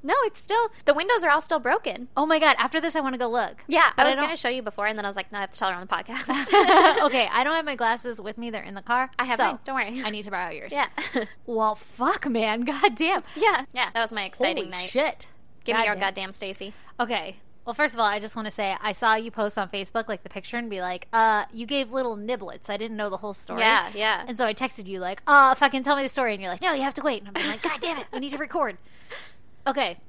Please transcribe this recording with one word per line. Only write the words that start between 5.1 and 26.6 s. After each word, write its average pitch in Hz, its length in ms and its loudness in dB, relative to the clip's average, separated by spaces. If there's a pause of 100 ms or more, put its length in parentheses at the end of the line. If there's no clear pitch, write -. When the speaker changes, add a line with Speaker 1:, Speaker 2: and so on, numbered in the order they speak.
Speaker 1:
like, 190 140 -8
"No, 208 80 -8
I 196 40 -2
have 190 100 -6
to - 60 -16
tell 196 120 0
her 185 60 -4
on 180 40 -10
the 185 60 -14
podcast." 226 400 -6
Speaker 2:
<laughs> 320 760 6
Okay, 254 300 4
I 247 120 2
don't 302 100 0
have 320 100 0
my 277 120 -6
glasses 233 440 -2
with 208 180 -10
me. 233 120 -8
They're 214 120 -8
in 190 120 -12
the 196 80 -10
car. 254 360 0
Speaker 1:
I - 80 2
have - 120 0
Speaker 2:
So, 254 60 4
Speaker 1:
mine. 233 200 0
Don't 269 120 -6
worry. 240 280 -4
Speaker 2:
I 214 60 -2
need 208 140 -8
to 208 60 -10
borrow 180 200 -4
yours. 160 220 -10
Speaker 1:
Yeah. 285 160 0 (260)
<laughs> 233 100 0 (220)
Speaker 2:
Well, 220 280 0
fuck, 302 540 -2
man. 226 320 0
<laughs> - 20 -2
God 277 340 2
damn. 320 260 0 (140)
Speaker 1:
Yeah. 320 360 2
Yeah, 247 220 -2
that 226 60 0
was 220 120 0
my 208 120 -4
exciting 262 400 -2
Speaker 2:
Holy 165 60 -10
Speaker 1:
night. 180 200 -8
Speaker 2:
shit. 285 360 -2 (380)
Speaker 1:
Give 226 120 0
me 226 80 4
your 208 100 0
Speaker 2:
Goddamn. 190 140 0
Speaker 1:
goddamn 190 240 -6
Stacy. 196 420 -10 (240)
Speaker 2:
Okay. 208 380 -4 (280)
Well, 233 100 -8
first 277 200 0
of 233 60 -4
all, 220 60 4
I 208 120 2
just 208 160 -10
wanna 214 160 -8
say, 196 300 -4
I 214 120 -2
saw 220 220 4
you 226 160 -2
post 208 260 -2
on 196 120 -2
Facebook, 208 400 -6
like, 202 160 -6
the 185 40 -14
picture 202 280 -10
and 240 120 -6
be 196 120 -8
like, 180 320 -6
"Uh, 220 400 6
you 226 140 -10
gave 269 260 -2
little 247 240 -2
niblets. 208 520 -8
I 202 80 -4
didn't 220 200 -6
know 208 120 -2
the 190 100 -4
whole 208 160 -8
story." - 260 -8
Speaker 1:
Yeah, 220 340 4
yeah. 208 320 0
Speaker 2:
And 240 100 -8
so 247 100 0
I 214 80 -2
texted 220 340 -8
you, 190 100 -8
like, 180 300 -6
"Uh, 277 260 10
fucking 269 300 2
tell 285 100 4
me 277 80 0
the 269 60 -2
story." 247 260 0
And 190 80 -10
you're 185 80 -6
like, 185 120 -6